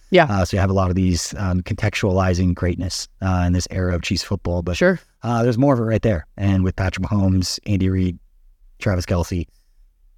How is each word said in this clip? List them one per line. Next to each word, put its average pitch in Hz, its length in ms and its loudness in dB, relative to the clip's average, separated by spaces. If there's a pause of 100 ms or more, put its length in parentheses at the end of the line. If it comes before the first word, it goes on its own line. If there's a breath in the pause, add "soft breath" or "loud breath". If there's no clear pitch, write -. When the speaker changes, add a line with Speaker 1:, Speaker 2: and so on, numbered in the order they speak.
(120)
Speaker 1:
Yeah. 170 180 6
Speaker 2:
Uh, 95 160 2
so - 100 -4
you 95 60 2
have 95 80 2
a 98 40 0
lot 95 160 2
of 90 60 0
these, 92 420 0
um, 92 240 -2
contextualizing 92 960 0
greatness, - 540 -4 (120)
uh, 92 240 0
in 90 60 2
this 87 180 0
era 90 240 -2
of 85 80 -2
Chiefs - 220 -4
football. 87 380 -4
But 85 160 -4
Speaker 1:
Sure. 180 200 2 (260)
Speaker 2:
uh, 117 200 0
there's 120 140 0
more 139 160 4
of 120 80 0
it - 20 -2
right 110 180 0
there. 98 240 0 (120)
And 95 260 2
with 92 140 0
Patrick 92 300 -2
Mahomes, 95 580 0
Andy 92 240 0
Reid, 92 280 0 (600)
Travis 92 260 -2
Kelce, 87 400 -2 (720)